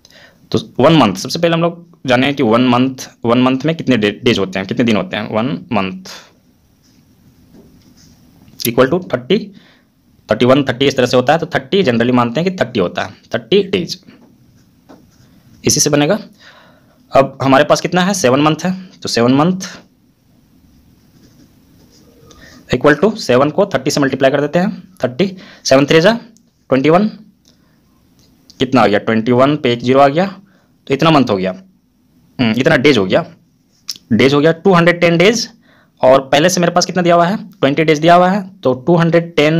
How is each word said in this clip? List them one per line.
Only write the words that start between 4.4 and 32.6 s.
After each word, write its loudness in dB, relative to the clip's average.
हैं, -8
कितने -2
दिन 0
होते -6
हैं, -10
One -4
month -6
equal 2
to -2
thirty, -2
थर्टी 0
वन, 4
थर्टी -2
इस -2
तरह 2
से 0
होता 2
है, 0
तो -8
thirty -2
generally 0
मानते 0
हैं -2
कि -10
थर्टी -4
होता -4
है, -14
थर्टी 0
days -6
इसी -2
से -2
बनेगा। 0
अब 2
हमारे 4
पास 0
कितना -2
है, -2
Seven 0
month -2
है, -2
तो -12
seven 2
month 0
equal 2
to 0
seven 2
को -2
थर्टी -4
से -2
multiply 0
कर -2
देते -2
हैं, -2
थर्टी, -2
सेवन 2
थ्री 2
जा 2
ट्वेंटी 0
वन, 2
कितना 0
आ 4
गया, 2
ट्वेंटी -2
वन 2
पे -2
एक -8
ज़ीरो 2
आ 6
गया, 0
तो -2
इतना 0
month 2
हो 0
गया, -4
हम्म, -8
इतना 2